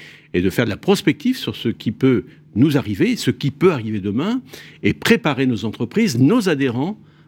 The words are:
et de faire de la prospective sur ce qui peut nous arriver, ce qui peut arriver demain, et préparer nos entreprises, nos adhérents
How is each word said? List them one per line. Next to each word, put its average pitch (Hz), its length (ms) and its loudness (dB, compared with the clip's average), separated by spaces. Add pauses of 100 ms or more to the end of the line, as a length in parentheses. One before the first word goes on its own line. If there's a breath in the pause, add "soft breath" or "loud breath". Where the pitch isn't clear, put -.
(340 loud breath)
et 90 80 2
de 92 80 0
faire 123 140 0
de 110 60 0
la 98 80 -6
prospective 196 580 0
sur - 220 -8
ce - 100 -6
qui 117 240 -4
peut 127 320 2 (320 loud breath)
nous 139 220 4
arriver, 123 400 0
ce - 140 0
qui 139 200 -4
peut 175 220 2
arriver 110 260 -4
demain, 139 420 -2 (400 loud breath)
et 101 120 2
préparer 139 520 0
nos 113 200 -2
entreprises, 123 520 -2
nos 185 300 4
adhérents 139 500 -2 (300 soft breath)